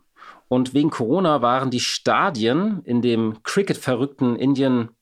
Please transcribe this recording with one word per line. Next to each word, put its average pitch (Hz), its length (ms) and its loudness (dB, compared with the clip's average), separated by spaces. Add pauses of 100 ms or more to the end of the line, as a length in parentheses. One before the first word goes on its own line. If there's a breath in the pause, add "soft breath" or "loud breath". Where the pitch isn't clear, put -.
(500 loud breath)
Und 127 260 0
wegen 147 160 2
Corona 147 500 0
waren 127 300 0
die 123 80 -2
Stadien 143 1040 0
in 120 180 0
dem 113 400 0
Cricket-verrückten 135 920 -2
Indien 131 540 0 (120)